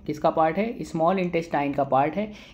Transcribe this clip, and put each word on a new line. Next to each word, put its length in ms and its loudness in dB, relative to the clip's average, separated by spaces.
किसका 240 0
पार्ट 260 2
है? 280 -2
स्मॉल 340 2
इंटेस्टाइन 540 -2
का 120 0
पार्ट 300 2
है, 180 -4